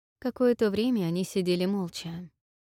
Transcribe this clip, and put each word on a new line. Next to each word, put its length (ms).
Какое-то 500
время 380
они 160
сидели 420
молча. 640